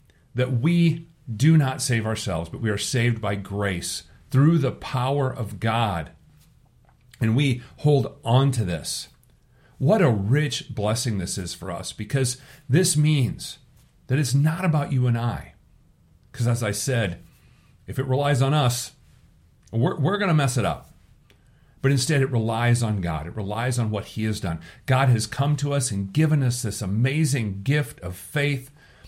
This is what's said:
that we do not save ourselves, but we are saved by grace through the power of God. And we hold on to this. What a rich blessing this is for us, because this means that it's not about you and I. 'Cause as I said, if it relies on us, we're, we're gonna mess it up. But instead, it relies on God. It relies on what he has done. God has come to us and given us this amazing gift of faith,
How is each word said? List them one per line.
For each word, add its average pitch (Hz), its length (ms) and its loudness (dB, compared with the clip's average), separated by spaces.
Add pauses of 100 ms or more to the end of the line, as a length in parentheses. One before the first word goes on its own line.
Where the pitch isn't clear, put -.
(340)
that 123 260 0
we 170 480 2 (280)
do 156 220 6
not 131 240 0
save 113 260 -2
ourselves, 92 420 -4
but - 120 -10
we 110 100 0
are 101 60 -2
saved 117 440 0
by 101 140 -2
grace 98 680 -4 (280)
through 151 260 4
the 131 140 0
power 131 580 -2
of 104 300 -8
God. 110 520 -2 (1120)
And 113 140 2
we 135 260 0 (160)
hold 143 460 2
on 131 280 4
to 120 120 0
this. 85 460 -6 (680)
What 190 240 4
a 156 80 6
rich 117 600 0
blessing 110 500 -2
this 87 180 -6
is 90 160 -8
for 92 180 -10
us, 90 220 -10
because 123 440 -2 (300)
this 165 300 2
means 147 640 0 (480)
that 131 120 0
it's 123 140 0
not 156 320 2
about 151 260 0
you 127 140 2
and 117 120 2
I. 113 360 -4 (800)
'Cause 117 160 -2
as 120 160 0
I 104 80 0
said, 110 480 -2 (680)
if - 140 -6
it 135 80 -2
relies 139 340 2
on 139 140 4
us, 123 380 0 (800)
we're, 117 280 0
we're 190 180 0
gonna 196 160 2
mess 139 240 2
it 107 80 0
up. 80 220 -4 (920)
But 139 120 4
instead, 139 280 2
it 131 100 0
relies 113 520 2
on 107 160 0
God. 80 260 -4
It 85 120 -10
relies 113 420 -4
on 110 100 0
what 107 140 -4
he - 220 -6
has 107 160 -2
done. 82 180 -4 (260)
God 131 220 4
has 113 180 4
come 147 320 0
to 143 140 -2
us 139 200 0
and 98 200 -4
given 151 320 2
us 120 180 0
this 104 200 -6
amazing 117 800 0
gift 139 380 -2
of 87 160 -10
faith, 143 520 -4 (380)